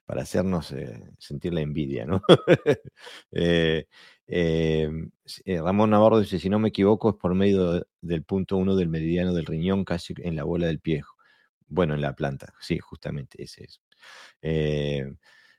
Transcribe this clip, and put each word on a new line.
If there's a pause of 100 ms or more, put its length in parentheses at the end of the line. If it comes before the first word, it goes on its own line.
para
hacernos,
eh,
sentir
la
envidia,
¿no?
<laughs> (400)
Eh, (420)
eh, (360)
s-,
eh,
Ramón
Navarro
dice,
"Si
no
me
equivoco,
es
por
medio
de, (180)
del
punto
uno
del
meridiano
del
riñón,
casi
en
la
bola
del
pie." (640)
Bueno,
en
la
planta,
sí,
justamente,
ese
es. (600)
Eh, (460)